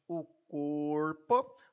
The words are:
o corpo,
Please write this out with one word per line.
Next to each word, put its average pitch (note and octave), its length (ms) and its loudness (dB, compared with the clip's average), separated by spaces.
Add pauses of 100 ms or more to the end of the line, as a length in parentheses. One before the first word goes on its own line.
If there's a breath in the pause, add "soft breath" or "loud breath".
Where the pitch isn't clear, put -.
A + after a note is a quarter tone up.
o E3 180 -6
corpo, D3+ 1300 -2 (140 loud breath)